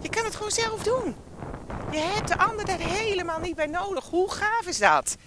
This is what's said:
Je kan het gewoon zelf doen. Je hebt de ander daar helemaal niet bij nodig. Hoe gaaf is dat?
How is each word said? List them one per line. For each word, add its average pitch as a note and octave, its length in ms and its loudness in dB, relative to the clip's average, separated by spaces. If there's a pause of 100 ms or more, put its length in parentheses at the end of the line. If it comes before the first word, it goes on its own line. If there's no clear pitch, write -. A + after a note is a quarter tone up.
Je - 80 -6
kan A4+ 160 0
het G#4 100 -2
gewoon G#4 160 -4
zelf A4 320 0
doen. A4 340 2 (720)
Je D#4 80 0
hebt F#4 300 0
de - 100 0
ander G#4 260 2
daar F#4 140 0
helemaal F4 600 0
niet E4 160 -4
bij D#4 120 0
nodig. F4+ 380 -2
Hoe F4+ 260 2
gaaf G#4+ 360 0
is F4+ 120 -2
dat? D#3 380 4 (100)